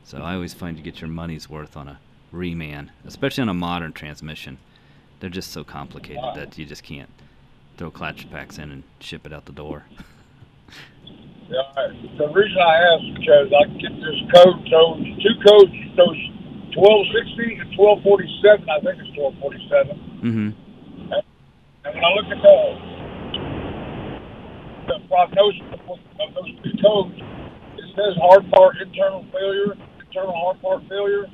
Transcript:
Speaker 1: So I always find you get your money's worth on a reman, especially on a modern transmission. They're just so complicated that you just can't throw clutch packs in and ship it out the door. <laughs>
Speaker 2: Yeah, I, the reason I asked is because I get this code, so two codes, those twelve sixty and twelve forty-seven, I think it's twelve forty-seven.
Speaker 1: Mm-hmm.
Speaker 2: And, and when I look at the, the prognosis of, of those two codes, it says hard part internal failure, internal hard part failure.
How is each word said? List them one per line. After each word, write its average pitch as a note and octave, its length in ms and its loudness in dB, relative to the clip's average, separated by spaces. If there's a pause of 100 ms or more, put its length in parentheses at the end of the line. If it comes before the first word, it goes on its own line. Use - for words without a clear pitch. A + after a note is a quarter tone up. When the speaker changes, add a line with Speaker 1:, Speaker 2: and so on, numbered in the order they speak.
Speaker 1:
So C2+ 180 -20
I E2+ 140 -10
always F2 180 -10
find E2 240 -14
you D2+ 60 -20
get D#2+ 180 -18
your D#2+ 80 -14
money's E2 400 -12
worth D2+ 280 -18
on C#2+ 100 -18
a C#2+ 120 -20 (340)
reman, E2 560 -12 (160)
especially - 380 -8
on A2 60 -4
a F#2 40 -6
modern F2 400 -8
transmission. D2+ 640 -18 (640)
They're F#2+ 100 -14
just F2 240 -12
so D#2+ 100 -14
complicated C#2+ 580 -16 (140)
that - 220 -18
you D#2+ 80 -14
just D2 180 -20
can't C#2+ 260 -20 (680)
throw E2 120 -14
clutch - 400 -14
packs C#2 280 -18
in D2+ 160 -16
and C2+ 100 -20 (160)
ship - 260 -18
it D2+ 80 -18
out D2 120 -20
the D2+ 80 -20
door. D2+ 360 -16
<laughs> - 40 -20 (1600)
Speaker 2:
Yeah, B2+ 100 -6 (160)
I, C3+ 120 -6 (300)
the D3 140 -2
reason F#3 260 2
I E3+ 180 4 (200)
asked - 80 -6
is - 160 -12
because D3 320 6
I - 160 6 (100)
get - 220 -10
this C6+ 200 -8 (140)
code, F3+ 380 8
so D#3+ 240 4
two - 400 -4 (100)
codes, G3+ 300 10 (200)
those F3 220 2 (560)
twelve G3+ 400 4
sixty - 460 -6
and - 160 -14
twelve G3+ 260 4
forty-seven, G3 680 2
I D3+ 100 -2
think - 240 -6
it's - 100 -20
twelve C#3+ 280 -6
forty-seven. - 540 -4 (280)
Speaker 1:
Mm-hmm. A2 260 -6 (640)
Speaker 2:
And, - 100 -4 (600)
and D5+ 100 -12
when - 100 -8
I - 120 2
look - 160 -4
at - 100 -10
the, D5+ 160 10 (2250)
the - 200 -6
prognosis F3+ 540 2 (120)
of, - 260 -16
of - 340 -12
those - 300 -12
two - 180 -8
codes, G3 380 2 (580)
it - 160 -18
says G3 300 -2
hard F#3 260 8
part F#3 320 6
internal F#3+ 500 -6
failure, G3 440 -4 (240)
internal F#3 340 -10
hard F3 280 -6
part F#3 260 -4
failure. G3+ 460 -4